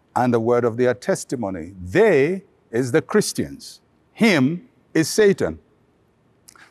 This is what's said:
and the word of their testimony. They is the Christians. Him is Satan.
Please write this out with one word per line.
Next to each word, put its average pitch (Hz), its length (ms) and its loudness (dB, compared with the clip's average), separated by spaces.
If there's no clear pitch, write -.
and 123 180 2
the 120 60 2
word 120 260 0
of 113 120 -2
their 123 180 0
testimony. 98 840 -6
They 160 680 2
is 120 220 -2
the 156 100 2
Christians. - 760 -4
Him 170 580 0
is 160 120 0
Satan. 120 520 0